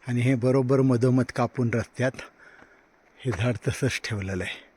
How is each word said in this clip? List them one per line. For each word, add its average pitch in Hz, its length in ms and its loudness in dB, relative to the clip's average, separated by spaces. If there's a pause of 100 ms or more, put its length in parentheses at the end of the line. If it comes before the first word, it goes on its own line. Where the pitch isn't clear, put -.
आणि 123 120 -2
हे 127 140 2
बरोबर 127 460 2
मधोमध 127 440 4 (120)
कापून 120 380 0
रस्त्यात 127 380 -2 (1040)
हे 131 200 -6
झाड 117 180 -2 (120)
तसंच - 360 -4
ठेवलेलं 95 400 -6
आहे. - 320 -14